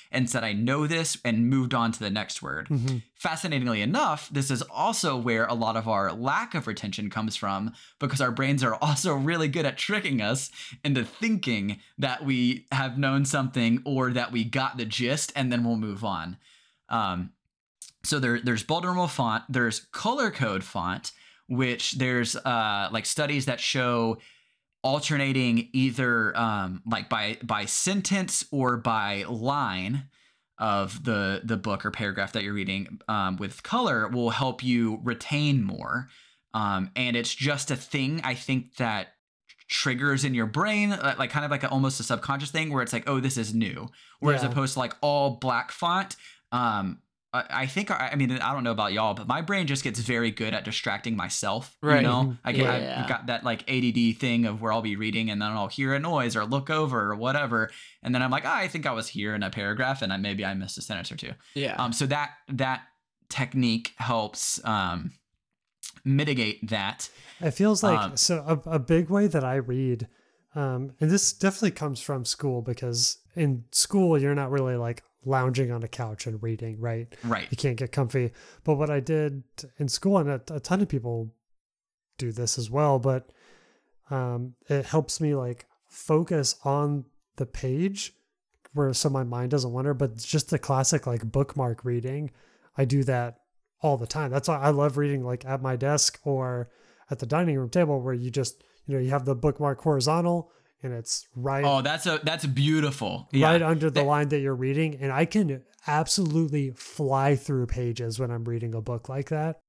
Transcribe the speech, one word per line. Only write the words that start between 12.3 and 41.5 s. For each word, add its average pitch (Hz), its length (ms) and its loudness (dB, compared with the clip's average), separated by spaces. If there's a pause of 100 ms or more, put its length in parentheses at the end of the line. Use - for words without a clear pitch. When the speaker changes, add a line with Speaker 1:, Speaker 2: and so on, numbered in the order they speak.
Speaker 1:
have 131 260 0
known 139 280 4
something 131 580 2
or 131 300 2
that 120 180 0
we 117 140 0
got 127 320 -2
the 120 80 -4
gist, 123 500 -2
and 131 160 0
then 120 140 2
we'll 117 100 2
move 107 300 -4
on. 90 320 -4 (500)
Um, 92 440 -2 (720)
so - 160 -2
there, 120 220 2
there's 117 240 0
bold 170 220 0
normal 180 240 2
font, 117 400 0
there's 123 320 2 (100)
color 240 400 0
code 101 320 0
font, 92 480 -4 (380)
which 123 440 0
there's, 123 440 0
uh, 107 540 0
like, 110 140 -2
studies 147 400 0
that 127 140 -2
show 120 600 0 (640)
alternating 131 880 2
either, 123 640 2
um, 101 480 -2
like, 113 240 -2
by, 107 340 -2
by 107 220 -2
sentence 190 840 0
or 127 260 2
by 104 500 -2
line 120 760 -2 (520)
of 101 460 0
the, 101 400 0
the 110 140 -2
book 98 280 -4
or 104 60 -2
paragraph 98 400 -4
that - 120 -2
you're 101 100 -4
reading, 95 460 -4 (100)
um, 98 260 0
with 95 280 -8
color 160 440 0
will 120 220 0
help 127 340 -2
you 117 400 2
retain 143 600 2
more. 117 440 -4 (460)
Um, 98 420 0
and 123 200 0
it's 117 200 -2
just 139 360 -2
a 135 40 0
thing 139 480 -2
I 131 120 -2
think 131 420 -2
that 107 320 -2 (580)
triggers 135 580 2
in 135 80 2
your 117 140 2
brain, 208 440 2
uh, 139 280 0
like, 135 100 0
kind 147 160 -2
of 143 60 -4